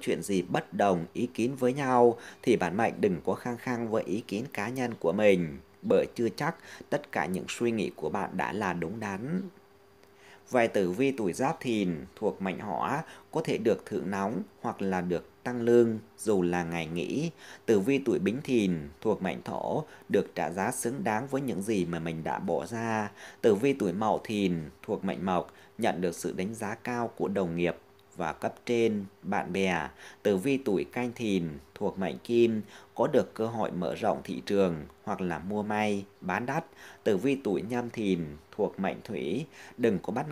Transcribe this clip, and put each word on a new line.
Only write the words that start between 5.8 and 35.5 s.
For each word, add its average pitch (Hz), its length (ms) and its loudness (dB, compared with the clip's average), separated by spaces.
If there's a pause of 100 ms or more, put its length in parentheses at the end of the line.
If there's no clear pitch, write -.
bởi 82 260 6
chưa 117 220 0
chắc 156 180 -2 (360)
tất - 220 -4
cả 80 140 -2
những 185 220 -4
suy 120 220 0
nghĩ 101 260 0
của - 140 -4
bạn 98 220 -4
đã 67 200 -2
là 95 200 0
đúng 87 280 -4
đắn. 110 420 -4 (1080)
Về 120 160 4
tử 101 240 2
vi 127 220 2
tuổi 98 200 0
Giáp 131 280 0
Thìn 95 460 0 (100)
thuộc 101 260 -2
mệnh 95 160 -2
Hỏa, 104 440 -2 (280)
có - 140 0
thể 131 140 0
được 110 280 2
thưởng 87 240 -4
nóng 101 320 -2 (180)
hoặc 113 220 -6
là 95 180 0
được 87 280 -2 (140)
tăng 123 200 -4
lương 117 360 8 (200)
dù 101 240 2
là 87 220 2
ngày 82 220 -4
nghỉ. 87 440 -2 (360)
Tử 107 140 6
vi 135 180 2
tuổi 117 200 2
Bính 101 260 0
Thìn 92 440 2 (120)
thuộc 104 220 0
mệnh 76 200 -2
Thổ, - 420 -4 (240)
được - 260 2
trả 80 160 0
giá 95 200 0
xứng 127 340 -4
đáng 110 220 0
với 135 140 -2
những 107 220 -4
gì 101 220 2
mà 85 140 -4
mình 82 260 -4
đã 67 140 -2
bỏ 82 280 -2
ra. 110 440 -2 (300)
Tử 107 140 6
vi 127 180 2
tuổi 113 200 0
Mậu 101 320 2
Thìn 87 460 0 (120)
thuộc 104 220 -4
mệnh 87 220 -4
Mộc, 90 280 0 (240)
nhận 92 220 0
được 90 140 0
sự - 180 -6
đánh 98 220 -4
giá 110 200 -6
cao 120 420 -4
của 113 120 -2
đồng 92 280 0
nghiệp 85 200 0 (400)
và 82 160 -4
cấp - 220 -6 (120)
trên, 113 380 2 (180)
bạn 92 300 -2
bè. 90 360 0 (340)
Tử 104 140 4
vi 135 200 2
tuổi 101 280 0
Canh 123 280 -4
Thìn 95 460 -2 (160)
thuộc 95 240 -4
mệnh 80 200 -2
Kim, 113 440 4 (320)
có 117 120 2
được - 280 2
cơ 110 120 -2
hội 113 240 -2
mở 80 240 -2
rộng 90 300 0
thị - 220 -6
trường 90 400 2 (180)
hoặc 98 160 -4
là 85 180 -2
mua 104 240 -4